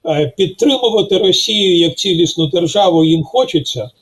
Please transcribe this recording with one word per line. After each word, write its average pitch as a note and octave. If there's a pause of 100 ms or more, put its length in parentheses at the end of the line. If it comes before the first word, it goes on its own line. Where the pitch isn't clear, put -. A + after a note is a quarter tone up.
Е, D3+
підтримувати A3
Росію F#3+
як E3+
цілісну E3
державу E3+
їм D#3+
хочеться, F3 (120)